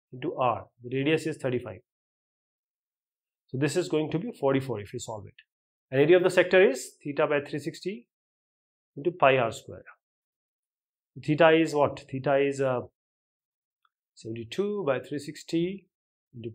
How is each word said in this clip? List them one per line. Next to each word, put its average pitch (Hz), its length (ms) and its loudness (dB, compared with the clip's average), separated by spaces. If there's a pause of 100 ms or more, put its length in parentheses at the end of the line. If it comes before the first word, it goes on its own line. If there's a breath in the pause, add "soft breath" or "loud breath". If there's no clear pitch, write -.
(120)
into 127 220 -8
r. 113 320 -2 (160)
The 120 120 -10
radius 156 320 -2
is 151 120 -6
thirty-five. 120 400 -6 (1700)
So - 80 -10
this 143 200 0
is 175 120 -2
going 156 220 -2
to 160 80 -2
be 226 200 -6
forty-four 135 420 0
if 101 120 -16
you 123 60 -12
solve 107 280 -12
it. 101 80 -20 (560)
And 131 100 2
area 160 160 8
of 175 60 4
the 180 80 4
sector 185 360 6
is - 380 -2
theta 147 220 -2
by 143 140 0
three 143 180 -10
sixty 180 500 -10 (880)
into 151 140 -2
pi 135 260 4
r 113 160 0
square. - 320 -16 (1400)
Theta 156 260 6
is 160 240 4
what? 139 360 0
Theta 139 260 -2
is, 139 240 0
uh, 127 200 0 (1300)
seventy-two 170 720 -6
by 131 120 2
three 143 200 -8
sixty 170 680 -6 (480)
into 117 200 -10